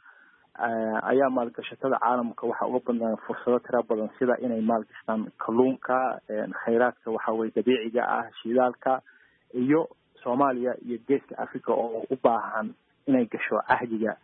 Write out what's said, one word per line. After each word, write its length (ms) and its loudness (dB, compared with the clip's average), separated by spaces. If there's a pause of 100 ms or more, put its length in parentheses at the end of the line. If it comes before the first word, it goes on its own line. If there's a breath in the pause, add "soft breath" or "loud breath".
(540 soft breath)
eh, 460 -2
ayaa 300 4
maalgashatada 680 -4
caalamka 480 0
waxaa 220 -2
uga 160 0
bannaan 320 0
fursado 420 0
tiro 240 0
badan, 320 -2
sida 240 2
inay 240 -2
maalgashtaan 640 -2 (120)
kalluunka, 880 2
een, 280 -4
khayraadka 560 0
waxa 220 -2
weeye 180 -2
dabiiciga 540 0
ah, 220 0 (160)
shidaalka, 600 0 (480 soft breath)
iyo 380 2 (340)
Soomaaliya 500 0 (140)
iyo 200 -6
Geeska 300 0
Afrika 360 -4
oo 380 -2
u 60 -2
baahan 580 0 (320)
inay 200 4
gasho 300 -4 (100)
cahdiga 580 0